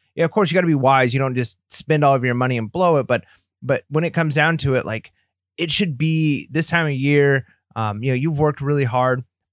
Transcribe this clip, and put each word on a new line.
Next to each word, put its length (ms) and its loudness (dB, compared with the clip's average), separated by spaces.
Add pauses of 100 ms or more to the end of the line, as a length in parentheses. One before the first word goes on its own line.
(160)
yeah, 100 0
of 60 -2
course, 200 0
you 40 0
gotta 120 2
be 80 2
wise. 380 4
You 60 0
don't 160 -2
just 220 -4 (120)
spend 340 -2
all 120 6
of 80 -2
your 100 0
money 240 0
and 140 -6
blow 260 2
it. 100 -2
But, 160 0 (380)
but 280 -2
when 140 -2
it 100 -4
comes 220 0
down 220 2
to 180 0
it, 100 0
like, 260 -8 (460)
it 140 -4
should 260 -2
be 540 0
this 160 -2
time 180 0
of 80 -2
year. 520 2 (300)
Um, 280 -6
you 80 -2
know, 40 0
you've 240 -2
worked 220 0
really 220 -2
hard. 400 0 (300)